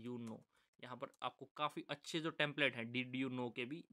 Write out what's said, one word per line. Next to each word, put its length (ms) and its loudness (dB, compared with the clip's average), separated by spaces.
you 120 -4
know, 180 -6
यहाँ 140 -8
पर 100 -6
आपको 240 -4
काफ़ी 320 0
अच्छे 300 0
जो 100 2
टेम्पलेट 460 4
हैं 180 -2
did 220 2
you 240 2
know 160 0
के 100 0
भी, 280 -6